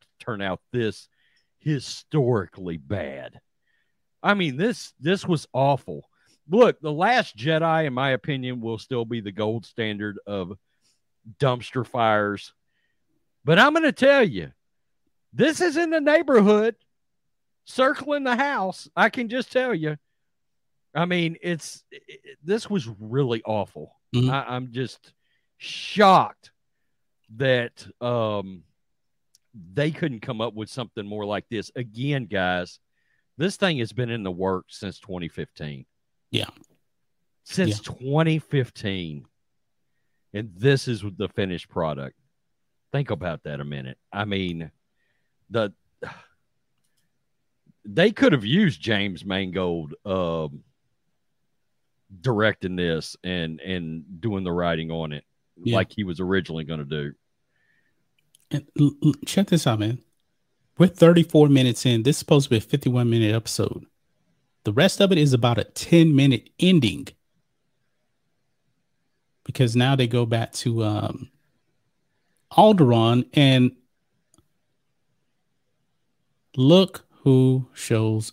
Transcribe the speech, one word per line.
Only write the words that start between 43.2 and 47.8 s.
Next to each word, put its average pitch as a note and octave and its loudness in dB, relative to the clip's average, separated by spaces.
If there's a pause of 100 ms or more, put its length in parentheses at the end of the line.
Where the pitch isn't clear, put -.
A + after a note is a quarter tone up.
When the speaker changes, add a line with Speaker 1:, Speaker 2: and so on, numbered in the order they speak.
Speaker 1:
that D2 -10
a C#2+ -10
minute. C2+ -12 (140)
I G2+ -4
mean, F2+ -4 (800)
the, G#2+ -4 (2000)